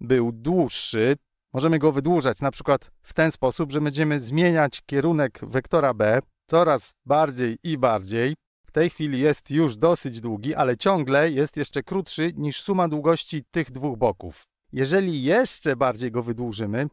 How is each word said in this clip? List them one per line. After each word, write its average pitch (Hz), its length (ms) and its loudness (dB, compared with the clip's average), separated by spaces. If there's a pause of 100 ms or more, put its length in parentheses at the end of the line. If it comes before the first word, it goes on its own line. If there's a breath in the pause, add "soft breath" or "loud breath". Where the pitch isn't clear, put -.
był 120 300 2
dłuższy, 123 840 0 (380)
możemy 156 260 2
go 151 120 4
wydłużać 139 500 0
na 139 100 0
przykład - 400 -2 (100)
w - 120 -20
ten 160 180 2
sposób, 135 400 -2
że 147 100 0
będziemy 147 380 0
zmieniać 147 640 2
kierunek 143 560 0
wektora 131 520 0
B 107 260 2 (280)
coraz 160 440 2 (140)
bardziej 127 580 0
i 160 140 -4
bardziej. 117 580 0 (300)
W - 60 -20
tej 165 180 2
chwili 143 300 -4
jest 143 320 0
już 143 260 0
dosyć 143 440 0
długi, 113 340 -6
ale 123 220 0
ciągle 156 540 2
jest 147 260 -2
jeszcze 143 260 -6
krótszy 175 520 -4
niż 143 260 -6
suma 185 260 0
długości 151 640 -2
tych 160 200 -4
dwóch 127 260 -6
boków. 104 460 -2 (280)
Jeżeli 151 520 0
jeszcze 165 520 0
bardziej 123 360 -2
go 117 120 -2
wydłużymy, 117 680 -4